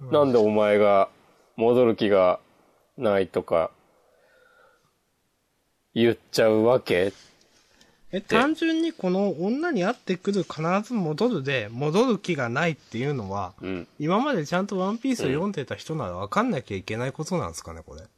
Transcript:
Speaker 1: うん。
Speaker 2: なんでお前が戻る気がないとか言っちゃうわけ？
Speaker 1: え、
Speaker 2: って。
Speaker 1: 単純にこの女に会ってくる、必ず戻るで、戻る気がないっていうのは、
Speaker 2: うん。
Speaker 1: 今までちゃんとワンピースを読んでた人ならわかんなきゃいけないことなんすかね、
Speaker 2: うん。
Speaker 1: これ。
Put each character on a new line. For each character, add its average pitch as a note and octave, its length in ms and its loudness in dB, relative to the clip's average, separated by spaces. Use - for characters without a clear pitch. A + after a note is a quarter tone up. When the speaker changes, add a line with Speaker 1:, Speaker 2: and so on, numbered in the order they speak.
Speaker 1:
う C3+ 40 -16
ん。 B2+ 60 -6
Speaker 2:
な D3 140 4
ん C3 80 0
で A#2+ 40 6
お G#2+ 120 6
前 G#2 280 4
が G2+ 320 6
戻 A#2+ 300 4
る A2+ 100 4
気 G#2+ 140 0
が F#2 320 4
な G#2 220 0
い F#2 80 0
と F#2+ 160 -4
か - 280 0
言 A#2 200 4
っ - 40 -4
ち A#2+ 120 2
ゃ A2 60 6
う A2 140 4
わ A#2+ 180 4
け？ F#2+ 320 0
Speaker 1:
え、 F3+ 60 -6
Speaker 2:
っ G#3 40 -4
て。 - 80 -20
Speaker 1:
単 C4+ 260 2
純 E4 260 -2
に E4 100 -2
こ F3+ 200 -4
の F#3 320 -2
女 C#4+ 280 -2
に F#3+ 120 -2
会 G#3+ 100 0
っ - 20 -4
て F#3 220 -6
く G3+ 140 -4
る、 G3+ 100 0
必 - 200 -8
ず B3 100 -10
戻 F#3+ 360 0
る E3+ 140 -2
で、 B2+ 280 -4
戻 D3+ 360 0
る G#3+ 100 2
気 F3 180 -4
が B2 140 -4
な D3 180 0
い E3 40 0
っ C#3 40 -6
て - 220 -12
い B2+ 80 -4
う D3 80 -2
の G#2 180 -6
は、 G2 300 -6
Speaker 2:
う F2+ 60 -8
ん。 F2+ 200 -6
Speaker 1:
今 E3 200 0
ま C#4+ 140 -2
で D#3 140 -4
ち F3 80 -4
ゃ F#3 60 0
ん G3+ 60 -4
と F#3+ 120 -6
ワ F#3+ 120 -2
ン A#3 60 -6
ピ C4+ 140 -4
ー B3 40 0
ス - 100 -6
を - 20 0
読 D3+ 200 -2
ん G#3 40 -4
で D3 120 -6
た G#2+ 120 -8
人 - 200 -10
な C#3 120 -6
ら F2 60 -8
わ F#2+ 140 -8
か G3+ 140 0
ん B3+ 80 0
な D#3 140 -4
き - 100 -10
ゃ F#2+ 40 -6
い F#2 40 -6
け A2 160 -8
な B2 80 -4
い C3+ 60 -6
こ D#3 120 -10
と F3 140 -4
な A2+ 100 -4
ん E2 60 -10
す - 100 -14
か E2 100 -16
ね、 E2 60 -16
Speaker 2:
う - 20 -20
ん。 - 20 -20
Speaker 1:
こ - 120 -20
れ。 D#2 60 -16